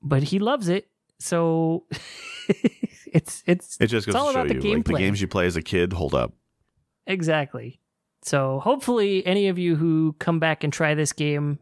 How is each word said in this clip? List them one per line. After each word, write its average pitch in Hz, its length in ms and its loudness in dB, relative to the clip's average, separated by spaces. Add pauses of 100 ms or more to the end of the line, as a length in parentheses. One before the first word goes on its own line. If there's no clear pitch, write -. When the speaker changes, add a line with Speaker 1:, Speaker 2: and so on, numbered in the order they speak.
Speaker 1:
But 139 220 0
he 185 160 0
loves 220 280 0
it, 180 220 -2 (300)
so 165 680 0
<laughs> - 600 -14 (580)
it's, - 400 -2
it's, - 340 0
Speaker 2:
It 117 80 4
just 110 200 0
Speaker 1:
it's 101 60 0
Speaker 2:
goes - 20 2
Speaker 1:
all 277 120 2
Speaker 2:
to 277 60 0
show 254 80 0
Speaker 1:
about 76 80 0
the - 60 0
Speaker 2:
you, 208 200 0
like, 233 100 0
the - 80 0
Speaker 1:
gameplay. 151 40 2
Speaker 2:
games 101 240 2
you 92 60 -2
play 90 180 2
as 90 100 2
a 80 60 -2
kid 90 320 0
hold 76 200 -2
up. 62 200 0 (720)
Speaker 1:
Exactly. 156 760 -4 (440)
So 135 360 -2
hopefully 208 680 0
any 196 220 2
of 185 100 0
you 175 180 2
who 160 440 2
come 170 200 0
back 160 240 0
and 147 100 -2
try 156 200 0
this 151 200 -2
game 147 480 -2